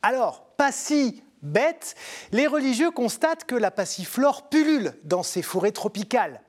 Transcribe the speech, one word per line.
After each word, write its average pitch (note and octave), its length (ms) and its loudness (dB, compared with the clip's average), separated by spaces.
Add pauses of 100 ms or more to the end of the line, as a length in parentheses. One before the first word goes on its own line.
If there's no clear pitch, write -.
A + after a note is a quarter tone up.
Alors, A3+ 420 0 (120)
pas C#4 160 4
si C#4+ 500 0 (200)
bête, A3+ 520 0 (360)
les C4 160 2
religieux C#4 440 2
constatent D#4+ 540 -2
que - 100 -6
la G#3+ 160 0
passiflore - 800 -2
pullule D4 460 2 (100)
dans D#3 180 0
ces - 200 -4
forêts F#3+ 300 0
tropicales. G3+ 760 -4